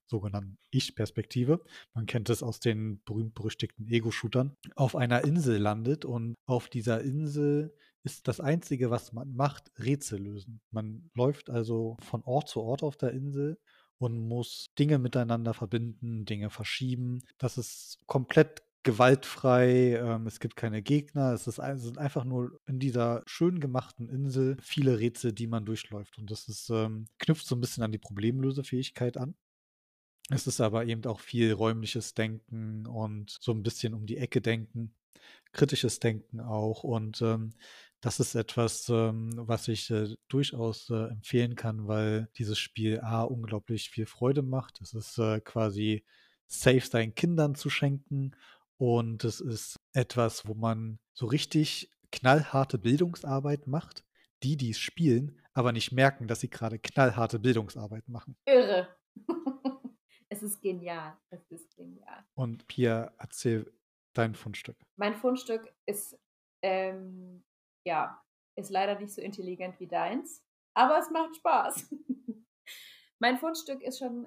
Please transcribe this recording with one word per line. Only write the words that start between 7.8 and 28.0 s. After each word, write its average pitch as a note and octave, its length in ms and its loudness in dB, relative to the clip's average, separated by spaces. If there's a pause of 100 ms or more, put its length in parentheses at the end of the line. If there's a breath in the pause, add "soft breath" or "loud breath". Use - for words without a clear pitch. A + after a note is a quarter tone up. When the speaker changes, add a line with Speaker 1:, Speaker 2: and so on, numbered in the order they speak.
Speaker 1:
ist - 260 -10
das A#2 120 -2
Einzige, C#3 500 0
was A#2 220 -2
man B2+ 240 -8
macht, C#3 420 -2
Rätsel A#2 440 -2
lösen. G#2 380 -12 (100)
Man A2 440 -6
läuft C3 360 0
also A2+ 500 -2
von - 240 -6
Ort C3 240 0
zu A2 140 -4
Ort B2 200 -2
auf D3 140 -2
der A#2+ 160 -2
Insel C#3+ 460 -4 (400 soft breath)
und A#2 200 -2
muss A#2 600 -6
Dinge D3 200 6
miteinander A#2 560 0
verbinden, A#2 680 -4
Dinge G#2 260 -4
verschieben. B2 720 -4 (160)
Das B2+ 200 -2
ist - 480 -10
komplett - 560 4 (200)
gewaltfrei, B2 1200 6
ähm, A2+ 240 -2
es - 140 -10
gibt - 160 -6
keine G#2+ 240 -2
Gegner, C#3 540 2
es - 120 -4
ist A#2+ 140 -6
ein-, C3+ 160 -4
es B2 60 -8
sind A#2 160 -8
einfach C#3 260 -2
nur B2 420 -2
in C3 120 -4
dieser A#2+ 480 2
schön F3 340 2
gemachten B2+ 480 -4
Insel C3 540 0
viele C3 360 4
Rätsel, A#2 360 0
die A2+ 120 -4
man A2+ 200 -2
durchläuft. G#2+ 500 -8
Und G#2+ 140 -10
das - 180 -10
ist, - 220 -8
ähm, A2 340 0 (140)
knüpft - 280 0
so C3 100 0
ein A#2+ 40 -2
bisschen B2 220 -4
an G#2+ 100 -2
die G#2+ 60 -4
Problemlösefähigkeit B2+ 1200 -2